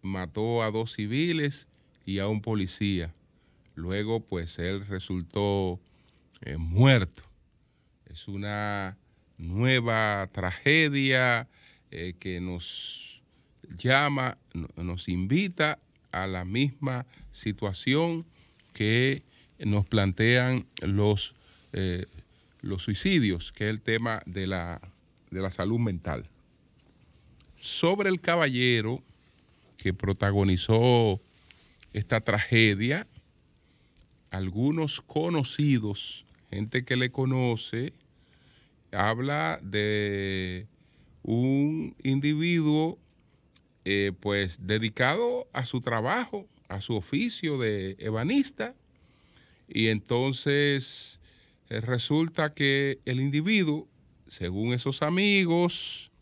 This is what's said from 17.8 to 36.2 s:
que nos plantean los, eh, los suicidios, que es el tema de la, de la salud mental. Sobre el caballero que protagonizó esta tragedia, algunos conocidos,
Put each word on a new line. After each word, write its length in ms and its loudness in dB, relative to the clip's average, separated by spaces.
que 480 0
nos 260 2
plantean 800 2
los, 540 0
eh, 360 -4
los 200 -6
suicidios, 680 0
que 140 -6
es 40 0
el 120 -6
tema 440 -2
de 220 -6
la, 340 -6
de 100 -8
la 120 -4
salud 260 -2
mental. 460 -2
Sobre 500 0
el 120 0
caballero 840 2
que 160 -2
protagonizó 1300 4
esta 280 -2
tragedia, 840 2
algunos 720 2
conocidos, 1200 2